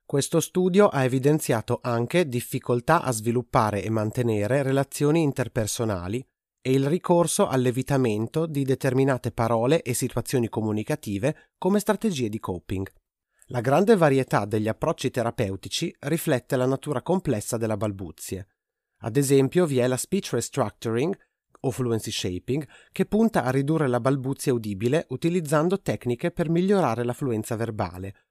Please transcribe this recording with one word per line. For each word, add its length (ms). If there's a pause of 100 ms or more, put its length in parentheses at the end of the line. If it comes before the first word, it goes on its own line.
questo 340
studio 480
ha 160
evidenziato 800
anche 480
difficoltà 720
a 100
sviluppare 720
e 60
mantenere 760
relazioni 580
interpersonali 1040 (360)
e 100
il 160
ricorso 600
all'evitamento 960
di 180
determinate 720
parole 480
e 120
situazioni 540
comunicative 1080
come 240
strategie 480
di 100
coping. 500 (580)
La 120
grande 380
varietà 480
degli 240
approcci 420
terapeutici 880
riflette 560
la 100
natura 360
complessa 560
della 180
balbuzie. 720 (520)
Ad 180
esempio, 480
vi 140
è 80
la 100
speech 340
restructuring 840 (480)
o 100
fluency 400
shaping, 540 (260)
che 160
punta 360
a 60
ridurre 380
la 120
balbuzia 540
udibile 560
utilizzando 720
tecniche 480
per 200
migliorare 540
la 100
fluenza 420
verbale, 760